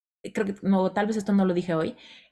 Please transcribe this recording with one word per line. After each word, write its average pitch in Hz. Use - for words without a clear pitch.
creo 214
que 202
no, 190
tal 208
vez 214
esto 208
no 196
lo 185
dije 175
hoy, 160